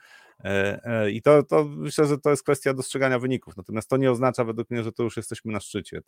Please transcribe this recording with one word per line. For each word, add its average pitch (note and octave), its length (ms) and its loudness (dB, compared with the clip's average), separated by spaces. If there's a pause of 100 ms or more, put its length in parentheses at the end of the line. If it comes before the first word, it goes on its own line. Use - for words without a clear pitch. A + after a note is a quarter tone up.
(440)
E, G2 400 0
e, A2 280 0
i A2+ 100 -6
to, D3 220 6
to D#3 220 2
myślę, D3+ 400 -2
że C#3+ 120 2
to D3+ 120 0
jest C#3+ 140 2
kwestia C#3 300 0
dostrzegania C3 460 0
wyników. B2+ 380 -4
Natomiast G#2+ 320 -8
to C3 80 2
nie C3+ 140 4
oznacza B2 320 2
według A2+ 260 -6
mnie, A#2 140 -4
że A2+ 80 -4
to - 120 -4
już A2+ 140 -4
jesteśmy A2+ 360 -8
na G#2 60 -4
szczycie. - 480 -10